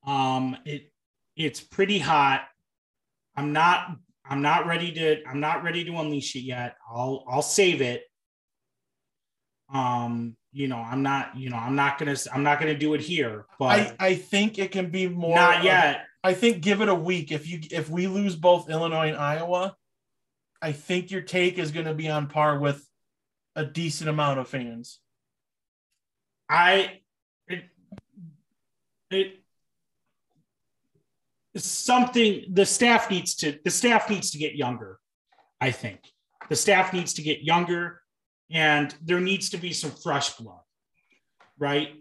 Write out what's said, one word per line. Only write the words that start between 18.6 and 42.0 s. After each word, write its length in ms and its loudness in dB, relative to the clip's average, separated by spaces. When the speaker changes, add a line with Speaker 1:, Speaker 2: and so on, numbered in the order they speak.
Speaker 2:
Illinois 400 0
and 80 -4
Iowa, 580 -2
I 100 -4
think 400 -4
your 100 -6
take 380 0
is 120 -4
gonna 220 -4
be 160 -4
on 180 -2
par 320 2
with 240 0
a 80 -4
decent 460 -4
amount 300 2
of 80 -6
fans. 520 -10
Speaker 1:
I, 520 4
it, 180 -10
it, 240 -2
something, 960 2
the 160 4
staff 460 4
needs 240 -4
to, 280 -4
the 60 0
staff 400 2
needs 220 -2
to 80 -10
get 160 -4
younger, 420 -6
I 80 2
think. 300 -8
The 60 0
staff 360 4
needs 220 -2
to 80 -8
get 220 -4
younger, 580 0
and 520 0
there 160 0
needs 320 -2
to 60 -8
be 160 -8
some 180 -6
fresh 460 -4
blood, 240 -20
right? 300 0